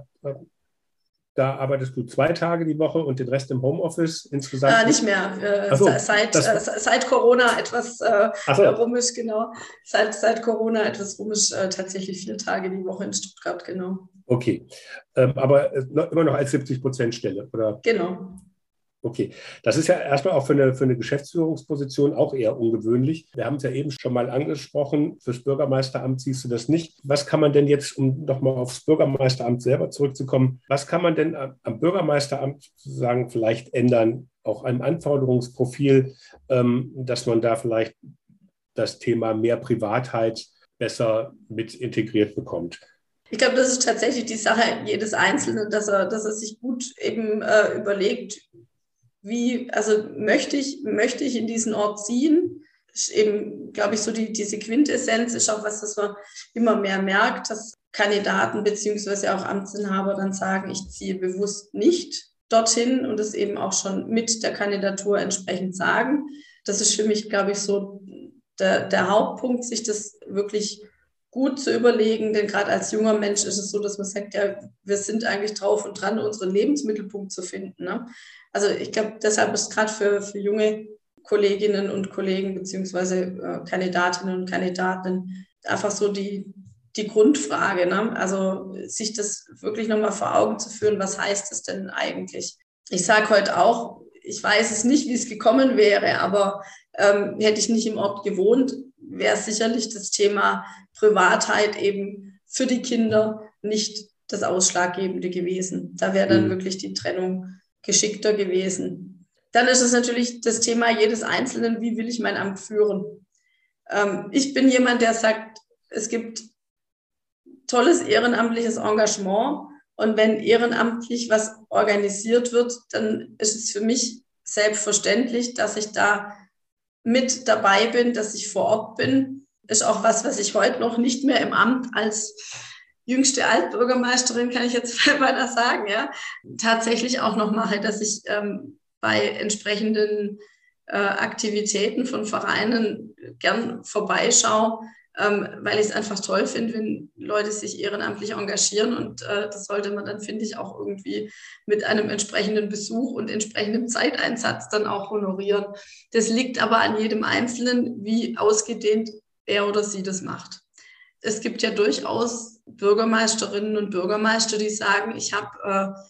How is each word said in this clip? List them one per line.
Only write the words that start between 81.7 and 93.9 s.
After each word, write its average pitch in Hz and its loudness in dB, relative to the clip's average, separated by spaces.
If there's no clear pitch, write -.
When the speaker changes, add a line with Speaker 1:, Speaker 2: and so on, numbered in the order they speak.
Speaker 2:
und 196 -4
Kollegen 190 -2
beziehungsweise, 185 -4
äh, 180 -8
Kandidatinnen 180 0
und 185 -8
Kandidaten 185 -4
einfach 196 -2
so 202 0
die, 196 -6
die 214 -4
Grundfrage, 196 4
ne? 202 0
Also 190 -2
sich - -6
das - -8
wirklich 220 -4
nochmal 214 2
vor - -2
Augen 220 2
zu - -8
führen, 214 0
was 190 -4
heißt 196 -4
das - -8
denn 98 -8
eigentlich? - -6
Ich 175 -2
sag 214 6
heute 202 4
auch, - 2